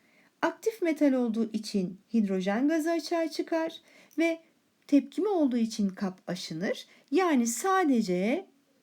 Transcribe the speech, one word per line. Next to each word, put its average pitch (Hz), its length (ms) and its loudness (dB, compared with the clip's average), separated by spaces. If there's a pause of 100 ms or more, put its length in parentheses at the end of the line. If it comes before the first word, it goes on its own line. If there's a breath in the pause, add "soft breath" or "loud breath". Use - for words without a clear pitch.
(400 soft breath)
Aktif 415 400 -2
metal 294 320 4
olduğu 226 380 0
için 202 460 -4 (160)
hidrojen 196 540 0
gazı 330 240 0
açığa 330 400 -2
çıkar 320 500 -4 (360 soft breath)
ve 330 220 0 (480 soft breath)
tepkime 294 420 2
olduğu 294 280 2
için 226 320 0
kap 185 380 -6
aşınır. 180 600 -6 (240 soft breath)
Yani 294 360 2
sadece 247 1000 2 (380)